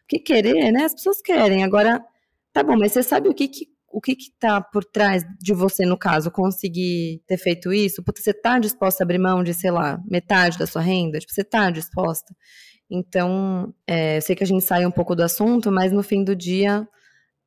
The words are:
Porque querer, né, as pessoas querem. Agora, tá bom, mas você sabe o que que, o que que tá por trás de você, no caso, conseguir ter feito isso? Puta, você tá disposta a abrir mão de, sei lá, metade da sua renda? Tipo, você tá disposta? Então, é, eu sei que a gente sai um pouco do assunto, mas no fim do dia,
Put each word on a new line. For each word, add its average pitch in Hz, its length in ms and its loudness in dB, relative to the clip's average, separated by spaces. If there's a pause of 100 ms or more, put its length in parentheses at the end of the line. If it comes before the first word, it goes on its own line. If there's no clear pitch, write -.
Porque - 180 -4
querer, 247 520 2
né, 269 140 2
as 311 100 -2
pessoas - 260 -2
querem. 202 420 2
Agora, 208 400 2 (500)
tá 285 100 0
bom, 277 140 2
mas 208 160 2
você 247 100 2
sabe 285 260 2
o - 40 2
que 277 140 -2
que, - 200 -12 (240)
o 208 100 -8
que 254 140 -2
que - 240 -20
tá 208 220 2
por 202 240 -4
trás 196 380 0 (180)
de 190 120 0
você, 185 320 0
no 180 120 2
caso, 160 340 0
conseguir 175 960 -4
ter 185 100 -2
feito 180 360 -2
isso? 196 300 0
Puta, - 180 -6
você 208 120 0
tá 247 260 0
disposta 196 440 -2
a - 20 2
abrir 175 120 0
mão 185 260 2
de, 170 100 -2
sei 175 180 -2
lá, 160 280 -2 (100)
metade 175 480 0
da 170 100 -4
sua 165 140 -6
renda? 170 380 -2
Tipo, - 140 -14
você 202 100 -2
tá 202 280 0
disposta? 170 640 -6 (560)
Então, 185 840 -2 (140)
é, 160 300 0
eu 156 40 0
sei 180 140 -2
que 196 80 -2
a 190 40 0
gente 185 160 2
sai 180 220 2
um 180 60 2
pouco 175 240 -2
do 170 80 2
assunto, 220 480 0
mas 185 200 2
no 202 120 2
fim 196 200 0
do 196 120 0
dia, 196 520 0 (580)